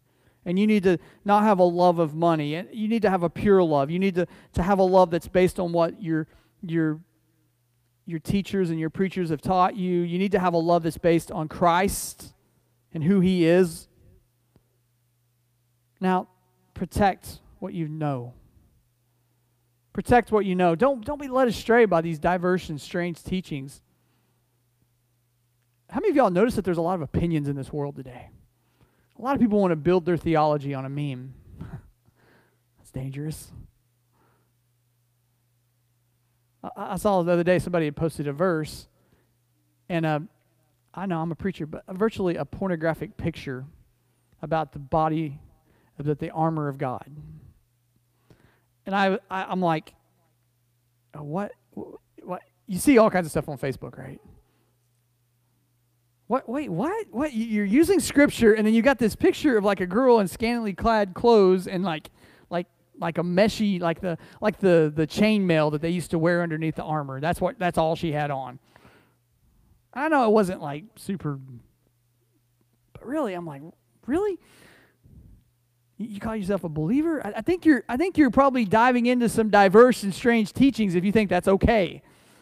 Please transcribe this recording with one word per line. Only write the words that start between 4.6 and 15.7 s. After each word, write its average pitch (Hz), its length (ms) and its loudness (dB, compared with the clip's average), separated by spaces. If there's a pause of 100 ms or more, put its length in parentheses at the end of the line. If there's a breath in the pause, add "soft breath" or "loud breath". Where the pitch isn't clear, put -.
have 190 180 2
a 190 40 4
love 185 260 6
that's 165 200 -4
based 180 280 2
on 175 140 -4
what 170 320 -2
your, 160 240 -4 (340 soft breath)
your, 160 380 -2 (1080)
your 165 140 -8
teachers 190 500 -2
and 165 80 -4
your 160 120 -4
preachers 185 400 -4
have 151 120 -4
taught 185 360 2
you. 180 240 0
You 175 180 -4
need 196 140 0
to 196 60 2
have 180 140 0
a 170 40 0
love 170 260 2
that's 165 140 -4
based 165 340 2
on 156 160 -6
Christ - 840 -2 (600)
and 160 80 -8
who 185 200 4
he 180 240 2
is. 170 420 2 (2250)